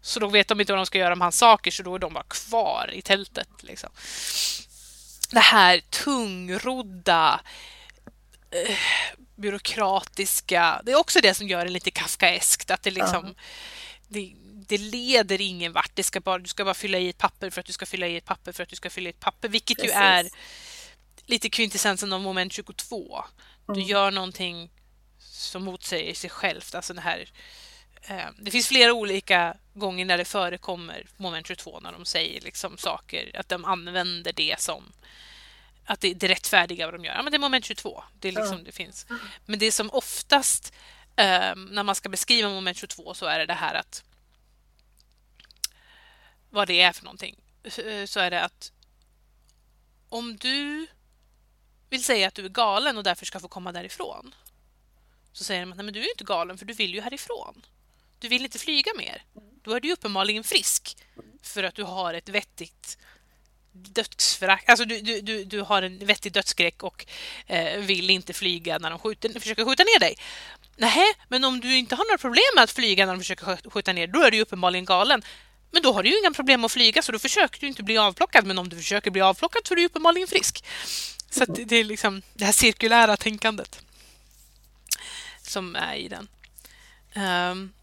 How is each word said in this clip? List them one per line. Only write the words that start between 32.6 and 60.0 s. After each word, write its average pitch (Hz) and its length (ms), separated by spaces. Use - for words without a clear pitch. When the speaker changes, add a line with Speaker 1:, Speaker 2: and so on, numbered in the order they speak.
Speaker 1:
saker, - 640
att - 100
de 180 160
använder 175 680
det 151 280
som - 220
att - 160
det, 185 120
det 185 140
rättfärdigar 175 600
vad 170 60
de 175 120
gör. - 100
Ja, - 60
men 285 100
det 294 60
är - 20
moment 269 260
tjugotvå. - 380
Det - 80
är 185 40
liksom, 196 260
Speaker 2:
Ja. 170 80
Speaker 1:
det - 60
finns. - 380
Speaker 2:
Mm. 233 120
Speaker 1:
Men 208 140
det 214 120
som 214 200
oftast, - 840
eh, 185 400
när 190 280
man 196 120
ska - 140
beskriva 208 400
moment 190 280
tjugotvå 170 360
så 185 120
är 156 140
det 156 60
det 170 80
här 165 220
att - 280
vad 202 180
det 180 140
är 180 100
för - 120
någonting. - 320
Så, 233 120
så - 120
är 180 120
det 175 120
att - 280
om 233 280
du 285 500
vill 262 140
säga 208 240
att - 80
du 196 100
är 190 40
galen 220 480
och 208 60
därför 185 220
ska - 140
få 180 80
komma 180 240
därifrån, 180 640
så - 100
säger 185 180
de 185 100
att, 180 60
"Nej, 196 80
men 208 80
du 208 60
är 233 40
ju 427 80
inte 466 120
galen, 180 340
för 196 80
du 226 80
vill 208 200
ju 208 80
härifrån. - 640
Du - 80
vill 247 160
inte - 160
flyga - 380
mer. - 260
Då 214 100
är 247 60
du 277 80
ju 349 60
uppenbarligen 208 500